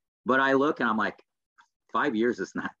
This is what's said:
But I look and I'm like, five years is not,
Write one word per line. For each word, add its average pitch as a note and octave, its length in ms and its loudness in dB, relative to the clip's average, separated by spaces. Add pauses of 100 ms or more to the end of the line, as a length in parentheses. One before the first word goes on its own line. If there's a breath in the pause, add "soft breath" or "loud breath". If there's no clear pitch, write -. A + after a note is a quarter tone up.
(260)
But C3 140 2
I C3+ 120 2
look C#3 280 2
and A#2+ 80 0
I'm A2 100 0
like, G2 240 -4 (720)
five B2 220 0
years A2 240 0
is F#2+ 160 -8
not, - 160 -8 (100)